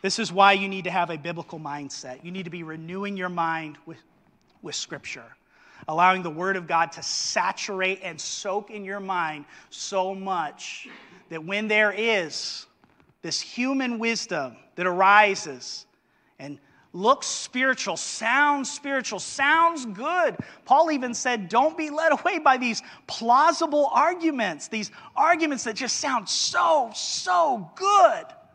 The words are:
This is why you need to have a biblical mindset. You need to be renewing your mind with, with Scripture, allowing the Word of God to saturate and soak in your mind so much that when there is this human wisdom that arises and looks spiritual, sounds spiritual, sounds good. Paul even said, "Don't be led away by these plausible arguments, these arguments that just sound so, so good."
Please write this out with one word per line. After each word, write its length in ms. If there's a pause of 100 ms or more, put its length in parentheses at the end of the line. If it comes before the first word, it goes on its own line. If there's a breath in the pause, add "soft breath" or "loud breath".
This 160
is 140
why 200
you 160
need 160
to 60
have 200
a 60
biblical 420
mindset. 680
You 60
need 140
to 60
be 120
renewing 540
your 120
mind 580
with, 120 (600)
with 140
Scripture, 500 (640 loud breath)
allowing 340
the 80
Word 260
of 100
God 260
to 100
saturate 1000
and 180
soak 500
in 140
your 160
mind 440 (260 loud breath)
so 440
much 760 (420 loud breath)
that 140
when 240
there 280
is 680 (560)
this 180
human 580
wisdom 580 (200)
that 100
arises 1000 (520)
and 200 (340 soft breath)
looks 340
spiritual, 680
sounds 720
spiritual, 480
sounds 680
good. 500 (280 loud breath)
Paul 260
even 240
said, 340
"Don't 280
be 140
led 220
away 260
by 180
these 260 (240 loud breath)
plausible 880
arguments, 760
these 220 (260 loud breath)
arguments 480
that 120
just 200
sound 320
so, 680
so 800
good." 520 (280)